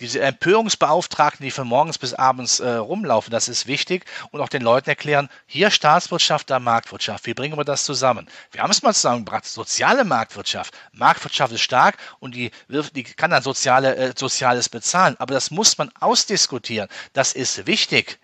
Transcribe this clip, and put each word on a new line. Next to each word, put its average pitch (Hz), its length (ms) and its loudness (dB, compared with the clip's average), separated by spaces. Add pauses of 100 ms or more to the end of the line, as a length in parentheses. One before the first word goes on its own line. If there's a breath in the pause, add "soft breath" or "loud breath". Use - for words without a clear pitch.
diese 120 220 -4
Empörungsbeauftragten, 156 1200 0
die 131 60 -6
von 131 180 -6
morgens 143 300 0
bis 123 160 -8
abends, 127 460 0
äh, 123 100 -2
rumlaufen. 120 600 -2
Das 113 160 -2
ist 117 200 -4
wichtig. 143 400 -4 (240 loud breath)
Und 147 100 -6
auch 131 80 -4
den 139 140 -4
Leuten 120 260 4
erklären, 143 400 0 (160 loud breath)
hier 190 260 0
Staatswirtschaft, 160 800 2
da 131 100 2
Marktwirtschaft. 117 680 -2
Wie 117 80 -4
bringen 147 240 -6
wir 147 60 -2
das 143 200 -2
zusammen? 120 420 0 (260 loud breath)
Wir 98 100 -6
haben 143 80 0
es 202 120 2
mal 240 120 4
zusammengebracht. 117 500 -2
Soziale 170 600 0
Marktwirtschaft. 110 720 -4 (180 loud breath)
Marktwirtschaft 135 600 2
ist 113 80 -4
stark 147 380 2 (220 loud breath)
und 131 140 -14
die 120 160 -6 (160 loud breath)
wirf-, 143 240 -4
die 127 140 -8
kann - 260 -2
dann 147 200 4
soziale, 131 460 4
äh, 127 200 0
Soziales 123 520 0
bezahlen. 170 500 2
Aber 123 160 -4
das 131 160 -2
muss 190 260 2
man 143 220 -4
ausdiskutieren. 135 880 -2 (260 loud breath)
Das 135 180 0
ist 120 340 -6
wichtig, - 580 0